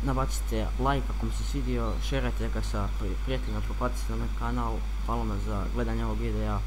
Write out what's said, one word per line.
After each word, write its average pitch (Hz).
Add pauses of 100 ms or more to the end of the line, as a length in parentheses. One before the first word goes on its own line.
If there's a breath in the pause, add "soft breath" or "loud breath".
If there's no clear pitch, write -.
nabacite 127 (120)
like 135
ako -
vam 113
se -
svidio, 123 (180)
šerajte 123
ga 110
sa 104 (120)
pri-, 98 (100)
prijateljima, 123
pretplatite -
na 113
moj 113 (120)
kanal. 117 (260)
Hvala 117
vam 104
za 101
gledanje 113
ovog 110
videa 107